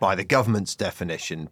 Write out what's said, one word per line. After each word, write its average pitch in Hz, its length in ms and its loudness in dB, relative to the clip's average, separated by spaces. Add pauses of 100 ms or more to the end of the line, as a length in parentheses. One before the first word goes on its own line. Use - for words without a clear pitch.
by 95 140 4
the 95 100 -2
government's 110 500 2
definition, 82 760 -6